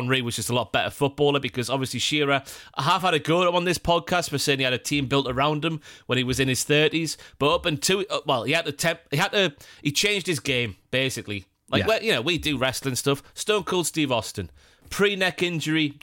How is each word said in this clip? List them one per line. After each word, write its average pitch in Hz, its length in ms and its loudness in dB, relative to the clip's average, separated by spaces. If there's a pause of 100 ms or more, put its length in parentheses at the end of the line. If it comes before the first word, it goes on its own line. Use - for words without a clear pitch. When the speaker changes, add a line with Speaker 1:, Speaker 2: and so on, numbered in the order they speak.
Speaker 1:
Henry 127 220 2
was 117 140 -4
just 113 140 -4
a 120 40 0
lot 117 180 0
better 104 180 0
footballer," 143 500 2
because 123 300 -4
obviously 127 300 -4
Shearer, 139 420 0 (320)
I - 80 -4
have 175 200 2
had 180 120 2
a 151 60 4
go 170 220 2
at 175 60 4
him 175 60 2
on 175 100 2
this 175 140 0
podcast 170 520 0
for 143 80 -2
saying 139 200 2
he 135 60 0
had 127 80 0
a 123 60 0
team 143 280 -2
built 139 240 0
around 147 340 0
him 160 160 -4 (260)
when 123 120 0
he 127 60 2
was 123 160 0
in 135 80 2
his 127 160 0
thirties, 156 520 2 (220)
but 147 160 4
up 170 100 0
until, 175 460 0
uh, 147 160 -2
well, 127 160 2
he 127 100 -2
had 165 140 0
to 147 60 -4
temp-, 170 280 -2 (120)
he 160 60 0
had 190 140 2
to, 190 220 2 (280)
he 143 100 0
changed 202 340 0
his 160 140 0
game, 120 360 -2 (140)
basically. 120 540 -2 (260)
Like, - 160 2
Speaker 2:
Yeah. 220 140 2
Speaker 1:
we, 214 80 -6
you 254 40 4
know, 117 100 0
we 165 160 0
do 147 200 -2
wrestling 127 380 -2
stuff. 139 260 0 (120)
Stone 208 300 0
Cold 180 220 0
Steve 147 240 0
Austin, 110 400 -4 (400)
pre-neck 190 540 0
injury, 156 580 0